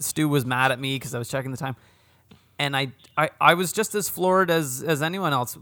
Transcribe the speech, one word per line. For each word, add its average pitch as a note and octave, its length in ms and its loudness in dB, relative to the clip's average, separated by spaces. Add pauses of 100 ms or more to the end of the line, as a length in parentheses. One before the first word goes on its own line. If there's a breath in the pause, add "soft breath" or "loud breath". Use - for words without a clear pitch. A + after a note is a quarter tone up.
Stu D#3 240 -2
was C#3+ 160 2
mad B2+ 280 0
at B2 80 -4
me C3+ 180 -4
'cause B2 160 -10
I B2+ 60 -6
was A#2 100 -8
checking C3+ 220 -6
the B2+ 60 -8
time. C3 180 -6 (880 soft breath)
And C#3 140 -2
I, C#3 60 0 (340)
I, D3+ 120 0 (120)
I D#3 140 10
was F3 180 -2
just G#3+ 200 -2
as G3+ 140 -2 (100)
floored F#3 320 4
as, C#3+ 340 0
as D3 180 0
anyone E3+ 320 -2
else. B2 280 -2